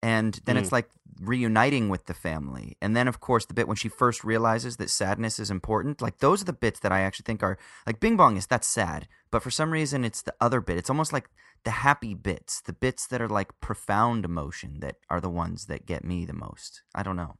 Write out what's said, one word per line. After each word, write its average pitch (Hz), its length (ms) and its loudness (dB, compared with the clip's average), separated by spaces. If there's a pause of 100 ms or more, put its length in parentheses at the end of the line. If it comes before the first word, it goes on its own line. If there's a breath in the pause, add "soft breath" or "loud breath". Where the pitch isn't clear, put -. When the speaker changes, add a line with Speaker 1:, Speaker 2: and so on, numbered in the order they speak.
Speaker 1:
and 110 440 2
then 123 100 4
it's 101 140 2
Speaker 2:
Mm. - 20 -2
Speaker 1:
like 120 160 2 (320)
reuniting 117 680 2
with 92 160 -2
the - 80 -4
family. 69 680 -6
And 110 160 2
then, 123 120 4
of 120 120 -4
course, 117 240 2
the - 80 -12
bit - 160 0
when 110 80 0
she 113 140 -4
first - 340 2
realizes 113 540 0
that - 100 -6
sadness 104 500 0
is 104 120 -4
important. 107 500 0
Like, 110 180 -6
those 175 220 6
are 196 60 -6
the 180 80 -4
bits - 260 0
that 98 120 2
I 95 80 4
actually 95 240 -2
think 110 180 -2
are, 95 160 0 (280 loud breath)
like, 117 140 -4
Bing 226 160 4
Bong 131 220 6
is, 92 80 -6
that's - 220 0
sad, 82 380 -2 (240 soft breath)
but 117 120 2
for 127 80 -6
some 156 200 0
reason 147 320 0
it's 117 200 -4
the - 180 -8
other 120 220 4
bit. 87 160 -2
It's - 100 -6
almost 151 240 0
like 139 160 -2 (360 soft breath)
the 113 80 -2
happy 120 420 2
bits, - 480 -4
the - 100 -10
bits - 360 -2
that 127 120 -2
are, 113 80 -2
like, 104 320 -2
profound 110 640 0
emotion 78 560 -6
that 69 160 -8 (140)
are 85 100 0
the 92 80 -4
ones 87 380 -4
that 73 180 -8
get 85 200 -6
me 87 200 -4
the 82 80 -10
most. - 500 -14 (120)
I - 80 -6
don't 95 140 -4
know. 85 240 -8